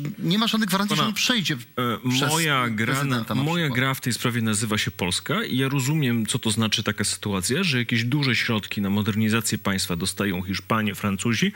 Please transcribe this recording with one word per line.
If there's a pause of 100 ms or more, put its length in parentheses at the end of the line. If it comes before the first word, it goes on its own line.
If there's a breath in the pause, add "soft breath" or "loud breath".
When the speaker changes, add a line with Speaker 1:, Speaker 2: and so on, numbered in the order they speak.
(200)
Speaker 1:
nie
ma
żadnych
gwarancji,
Speaker 2:
Pana,
Speaker 1:
że
on
przejdzie (520)
Speaker 2:
e,
Speaker 1:
przez
Speaker 2:
moja
gra
na,
Speaker 1:
prezydenta
na
Speaker 2:
moja
Speaker 1:
przykład.
Speaker 2:
gra
w
tej
sprawie
nazywa
się
Polska
i
ja
rozumiem,
co
to
znaczy
taka
sytuacja,
że
jakieś
duże
środki
na
modernizację
państwa
dostają
Hiszpanie,
Francuzi,